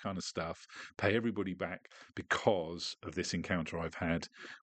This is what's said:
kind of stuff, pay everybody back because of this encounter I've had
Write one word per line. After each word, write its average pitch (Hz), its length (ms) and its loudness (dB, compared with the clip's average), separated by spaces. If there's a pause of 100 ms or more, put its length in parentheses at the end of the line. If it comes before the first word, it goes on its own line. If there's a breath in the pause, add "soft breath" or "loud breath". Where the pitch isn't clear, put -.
kind 95 160 -2
of 90 60 -4
stuff, 82 420 -4 (300 loud breath)
pay 101 180 4
everybody 101 400 2
back 90 340 -4 (280 loud breath)
because 85 880 2
of 80 100 -6
this 90 180 0
encounter 87 460 0
I've 82 160 -2
had 85 140 -2 (580 loud breath)